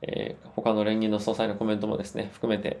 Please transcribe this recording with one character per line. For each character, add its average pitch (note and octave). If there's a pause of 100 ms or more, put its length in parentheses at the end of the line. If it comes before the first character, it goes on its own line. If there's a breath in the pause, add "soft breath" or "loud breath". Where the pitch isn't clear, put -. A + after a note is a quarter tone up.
え -
ー、 -
他 A#2
の G#2+
連 G#2+
銀 A2
の G#2
総 A2
裁 A2
の G#2
コ G#2
メ G#2+
ン G#2
ト G#2
も G#2+
で G2
す -
ね、 -
含 -
め G#2+
て、 -